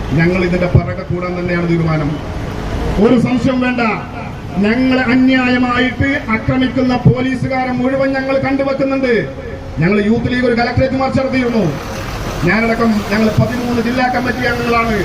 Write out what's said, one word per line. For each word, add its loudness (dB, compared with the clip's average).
ഞങ്ങൾ 2
ഇതിന്റെ 0
പിറകെ 0
കൂടാൻ -4
തന്നെയാണ് -2
തീരുമാനം. 0
ഒരു 6
സംശയം 0
വേണ്ട. 0
ഞങ്ങളെ 2
അന്യായമായിട്ട് 2
ആക്രമിക്കുന്ന 0
പോലീസുകാരെ 0
മുഴുവൻ 0
ഞങ്ങൾ -2
കണ്ടുവെക്കുന്നുണ്ട്. 0
ഞങ്ങൾ 2
യൂത്ത് 2
ലീഗ് 0
ഒരു 2
കളക്ടറേറ്റ് 0
മാർച്ച് 0
നടത്തിയിരുന്നു. 0
ഞാനടക്കം 2
ഞങ്ങൾ 2
പതിമൂന്ന് 0
ജില്ലാ 0
കമ്മിറ്റി -2
അംഗങ്ങളാണ് 0